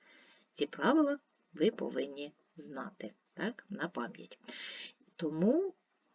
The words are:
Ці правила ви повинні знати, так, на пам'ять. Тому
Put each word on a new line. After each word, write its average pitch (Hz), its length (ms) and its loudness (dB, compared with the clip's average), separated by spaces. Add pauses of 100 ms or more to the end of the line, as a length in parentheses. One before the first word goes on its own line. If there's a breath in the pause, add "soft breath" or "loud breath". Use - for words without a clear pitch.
(520 soft breath)
Ці - 140 0
правила 285 540 4 (340)
ви 208 180 4
повинні 139 640 -4 (220)
знати, 135 580 -12 (200)
так, - 360 -4
на 175 200 -4
пам'ять. - 500 -10 (760 loud breath)
Тому 196 580 2 (420)